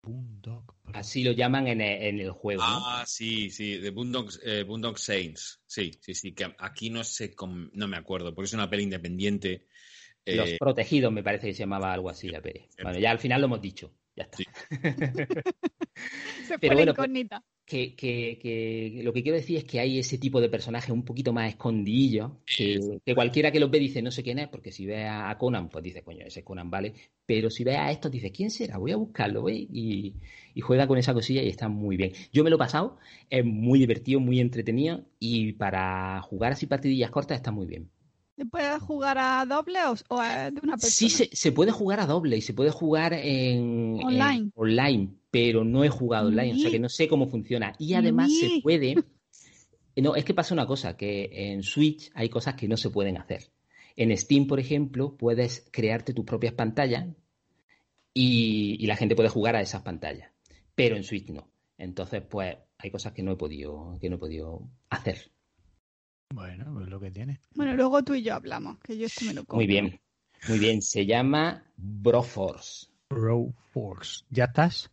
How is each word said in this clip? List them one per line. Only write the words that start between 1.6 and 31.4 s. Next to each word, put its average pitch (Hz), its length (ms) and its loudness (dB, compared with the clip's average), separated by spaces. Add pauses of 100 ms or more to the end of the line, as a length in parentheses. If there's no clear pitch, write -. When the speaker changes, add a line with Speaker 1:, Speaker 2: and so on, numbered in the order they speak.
Speaker 2:
en 113 140 0
el, 101 220 -2
en 101 160 0
el - 120 -4
juego, 101 320 -2
¿no? 117 60 4
Speaker 3:
Ah, 123 360 -2
sí, 113 460 -4
sí, 101 260 -6
de 98 140 -6
Boondock, 120 420 -6 (100)
eh, 107 200 -4
Boondock 113 340 -6
Saints. 90 720 -6
Sí, 92 240 -4 (100)
sí, 95 140 -14
sí, 92 180 -10
que 92 240 -8
aquí 104 320 -10
no 113 140 -6
sé - 300 -8
cómo, 90 400 -10
no 101 140 -6
me 92 100 -6
acuerdo, 87 380 -8
porque 98 120 -8
es - 60 -8
una 104 160 -4
peli 101 140 -2
independiente. 95 840 -4 (580)
Speaker 2:
Los 92 240 0
Speaker 3:
Eh, 85 100 -4
Speaker 2:
Protegidos 127 540 2
me 104 100 -4
parece 104 240 -2
que 95 60 -4
se - 60 -10
llamaba 98 340 -4
algo 92 160 -4
así 90 200 -10
la 80 120 -10
peli. 80 200 -12
Speaker 3:
Cierto. - 220 -18
Speaker 2:
Bueno, 90 160 -4
ya 113 120 4
al 113 80 0
final 131 220 2
lo 139 40 4
hemos 113 160 -2
dicho, 95 320 -12 (220)
ya 92 80 -12
está. - 140 -14
Speaker 3:
Sí. 185 60 -6 (280)
Speaker 2:
<laughs> 143 840 -4 (920)
Speaker 4:
Se - 40 -16
fue - 100 -4
Speaker 2:
Pero 143 140 4
Speaker 4:
la - 60 8
Speaker 2:
bueno, 160 140 8
pues, 269 140 0
Speaker 4:
incógnita. 254 360 -6 (220)
Speaker 2:
que, 127 300 -4
que, 120 460 -4
que 113 600 -4
lo 117 100 0
que 120 100 0
quiero 156 140 2
decir 160 200 -2
es 147 60 -4
que - 160 -4
hay 131 200 2
ese 127 180 -2
tipo 131 240 2
de 117 80 4
personajes 120 420 -4
un 120 120 -2
poquito 123 300 -4
más 113 160 0
escondidillos, 110 840 0 (140)
que, 101 300 0
Speaker 3:
Eso. 101 280 -2
Speaker 2:
que 123 120 0
cualquiera 135 360 4
que 151 80 2
los 139 120 4
ve 156 80 4
dice, 135 220 0
"No 123 100 -4
sé 131 120 -6
quién 123 160 -4
es", 147 100 -6
porque - 220 -16
si 95 140 -12
ve 107 200 -6
a, 107 240 -4
a 107 80 -6
Conan, 110 320 0
pues 78 140 -10
dice, 87 200 -12
"Coño, - 220 -18
ese - 160 -14
es - 40 -20
Conan, 87 240 -10
¿vale?". 98 240 -4 (320)
Pero 110 240 2
si 117 140 -6
ve 131 140 2
a 147 140 0
estos, - 200 -4
dice, 98 200 -6
"¿Quién 208 200 -4
será? - 260 -8
Voy 117 140 -2
a 214 60 0
buscarlo", 107 460 -2
¿ve? - 120 0
Y, 104 600 -6 (380)
y 120 80 -6
juega 131 260 4
con 135 100 6
esa 127 160 2
cosilla 127 280 0